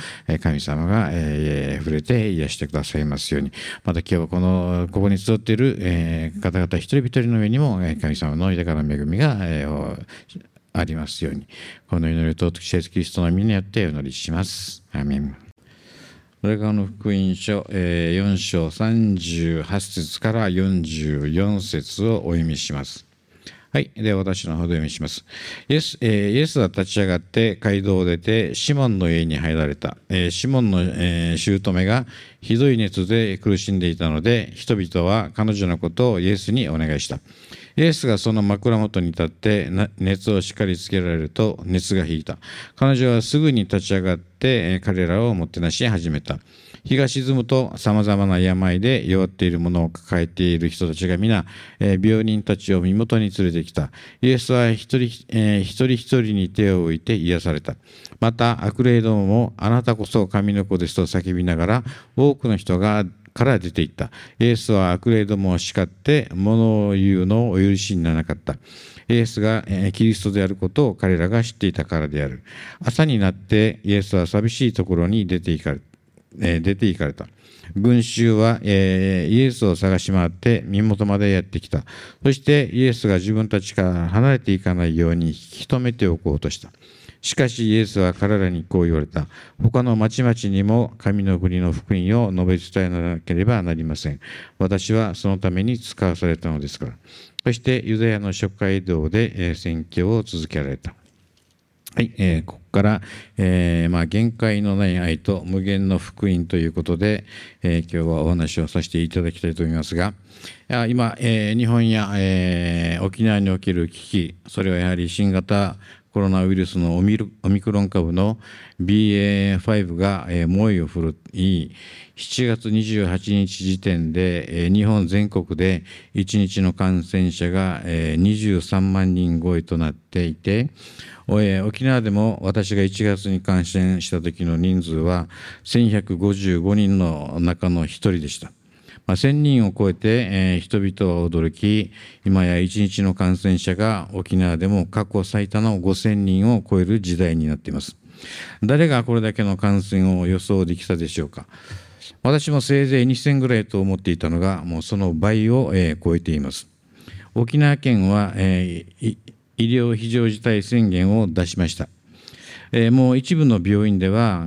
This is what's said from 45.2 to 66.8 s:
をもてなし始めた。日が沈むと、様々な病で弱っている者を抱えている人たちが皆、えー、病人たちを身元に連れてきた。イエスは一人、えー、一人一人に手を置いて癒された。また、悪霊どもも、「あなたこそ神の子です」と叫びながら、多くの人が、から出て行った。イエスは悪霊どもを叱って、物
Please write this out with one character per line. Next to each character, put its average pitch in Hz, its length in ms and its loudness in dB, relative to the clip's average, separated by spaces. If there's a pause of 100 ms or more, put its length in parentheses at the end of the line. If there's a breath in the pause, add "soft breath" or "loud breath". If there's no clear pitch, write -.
を 117 100 0
も 87 120 -2
て - 140 -8
な 85 100 0
し 120 180 -2
始 85 220 -2
め 76 100 -2
た。 - 180 -8 (460 loud breath)
日 - 120 0
が 139 100 4
沈 131 280 -2
む 123 100 0
と、 131 320 0
様 107 260 2
々 101 240 2
な 92 140 2
病 92 400 2
で 117 280 0
弱 95 180 4
っ - 20 0
て 95 180 -2
い 87 40 2
る 85 100 0
者 85 240 2
を 85 40 0
抱 87 320 -4
え 85 60 0
て 92 160 -4
い 87 160 2
る 85 100 0
人 85 200 -4
た 80 80 -4
ち 90 100 -4
が 87 100 0
皆、 98 300 0 (320 loud breath)
え 101 160 2
ー、 95 120 2
病 110 180 4
人 107 180 0
た 101 140 0
ち 101 180 0
を 92 60 2
身 92 120 2
元 113 280 2
に 104 100 0
連 95 160 0
れ 85 60 0
て 82 120 -2
き - 80 -18
た。 71 180 -4 (300 loud breath)
イ 123 100 4
エ 131 80 4
ス 120 140 -4
は 120 200 4
一 110 260 -2
人、 123 100 0 (200)
え 107 300 2
ー、 - 20 2
一 98 260 0
人 127 60 2
一 123 160 -4
人 127 140 2 (120)
に 92 160 0
手 98 220 2
を 90 100 2
置 82 120 0
い 82 60 -4
て - 140 -2
癒 85 260 0
さ 85 120 -2
れ 76 80 -4
た。 - 160 -8 (440 loud breath)
ま 113 120 2
た、 117 320 0
悪 107 180 -2
霊 120 180 4
ど 110 140 2
も 101 120 2
も、 113 300 2
「あ 107 140 -2
な 120 140 2
た 120 100 0
こ 107 120 -6
そ 104 200 2
神 101 260 0
の 101 120 0
子 98 120 -2
で 85 120 -2
す」 - 80 -12
と 90 100 2
叫 90 280 -4
び 90 100 -2
な 87 120 0
が 85 100 0
ら、 113 180 0 (320 loud breath)
多 139 180 4
く 131 140 -4
の 107 80 2
人 90 220 0
が、 104 280 2 (260)
か - 120 0
ら 127 140 4
出 87 120 -6
て 87 100 -2
行 78 100 -2
っ - 40 -20
た。 - 160 -8 (280 loud breath)
イ 117 60 2
エ 117 120 4
ス 113 160 -2
は 92 200 4
悪 90 160 -2
霊 110 160 4
ど 101 140 0
も 95 140 2
を 87 60 2
叱 - 220 -4
っ 87 60 0
て、 - 480 0
物 107 540 2